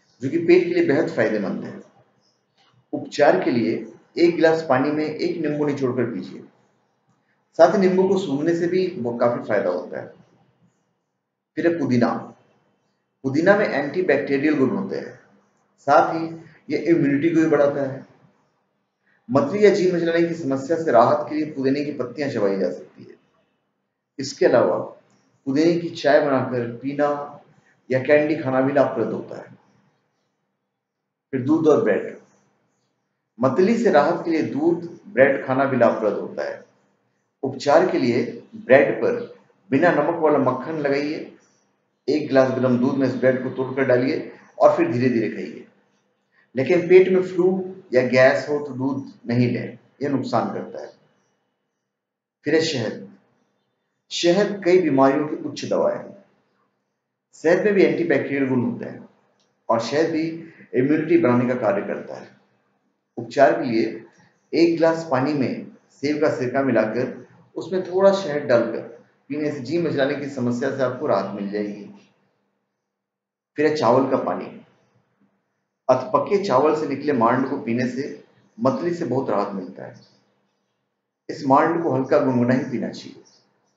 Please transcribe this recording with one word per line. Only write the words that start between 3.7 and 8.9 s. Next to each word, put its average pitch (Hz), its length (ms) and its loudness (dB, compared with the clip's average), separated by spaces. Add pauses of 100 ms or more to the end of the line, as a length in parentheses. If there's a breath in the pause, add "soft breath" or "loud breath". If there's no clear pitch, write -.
एक 170 160 4
गिलास 160 340 2
पानी 139 220 2
में 151 140 -2
एक 165 420 -4
नींबू 147 200 -2
निचोड़कर 127 440 -2
पीजिए। - 300 -10 (1120)
साथ 180 220 6
ही 202 40 0
नींबू 185 300 4
को 190 100 0
सूंघने 151 380 -2
से 170 100 -2
भी 180 320 -2